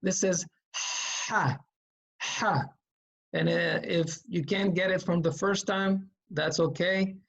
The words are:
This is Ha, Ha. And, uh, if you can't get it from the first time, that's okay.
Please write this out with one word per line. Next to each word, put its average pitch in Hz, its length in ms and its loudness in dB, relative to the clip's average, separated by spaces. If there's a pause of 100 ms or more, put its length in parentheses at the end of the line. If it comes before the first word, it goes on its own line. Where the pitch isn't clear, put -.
This 190 220 0
is 185 220 0 (280)
Ha, - 840 -2 (600)
Ha. 170 440 0 (720)
And, 165 140 2
uh, 170 360 2
if 165 440 0
you 170 160 -2
can't 196 300 0
get 185 180 2
it 185 100 2
from 175 200 0
the 165 100 2
first 196 360 0
time, 190 420 0 (200)
that's 156 300 -2
okay. 190 560 2 (140)